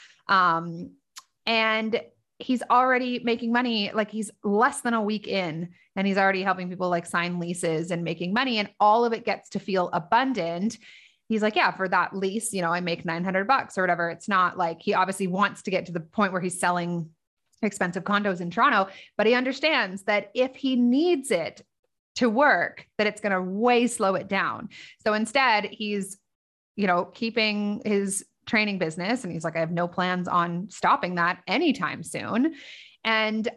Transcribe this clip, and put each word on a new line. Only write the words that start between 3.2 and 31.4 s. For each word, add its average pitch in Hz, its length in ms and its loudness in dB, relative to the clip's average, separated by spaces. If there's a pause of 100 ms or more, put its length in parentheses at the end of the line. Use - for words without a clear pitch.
money. 233 400 0
Like, 214 180 -2
he's 214 200 -6 (120)
less 214 380 2
than 233 120 -2
a 226 80 0
week 208 260 -4
in, 175 420 -4 (260)
and 196 100 0
he's 196 120 2
already 190 260 2
helping 185 260 -2
people, 180 200 -4
like, 175 160 0
sign 175 340 -2
leases 170 520 -2
and 170 120 -4
making 170 300 -4
money. 240 260 0
And 208 100 -2 (100)
all 214 260 6
of 233 80 0
it 214 120 -6
gets - 260 -4
to 202 80 -4
feel 185 340 0
abundant. 196 840 0 (520)
He's 220 120 2
like, 214 140 0
"Yeah, 294 160 4
for 190 160 -2
that 180 280 0
lease, 196 380 -4
you 196 80 -2
know, 170 120 0
I 180 80 -2
make 170 240 -4
nine 170 180 -4
hundred 190 240 -2
bucks 262 300 0
or 190 60 0
whatever." 170 260 0
It's - 180 -12
not 185 300 2
like, 170 240 -2
he 202 120 -2
obviously 185 340 0
wants 185 360 -2
to 208 80 -4
get 175 160 0
to 180 40 -12
the 170 80 -4
point 185 340 -2
where 180 80 -2
he's 175 180 -4
selling 175 500 0 (520)
expensive 190 420 -2
condos 202 380 0
in 175 100 -6
Toronto, 226 360 4 (300)
but 208 100 4
he 233 60 6
understands 254 720 0
that 208 300 0
if 254 220 0
he 262 200 -2
needs 262 560 2
it 165 300 -4 (540)
to 240 140 2
work, 220 560 2 (120)
that 208 80 2
it's 208 160 -4
gonna 196 200 0
way 233 440 2
slow 202 300 0
it - 120 -4
down. 165 420 -4 (360)
So 214 80 2
instead, 220 520 2
he's, 208 520 -6 (580)
you 202 120 0
know, 180 180 2
keeping 208 800 -2
his 202 400 -2 (200)
training 208 340 0
business. 175 440 -2
And 175 80 -6
he's 165 120 -8
like, 165 120 -4
"I 165 40 -2
have 165 120 0
no 175 160 0
plans 180 400 -2
on 175 440 -2
stopping 185 440 0
that 175 300 0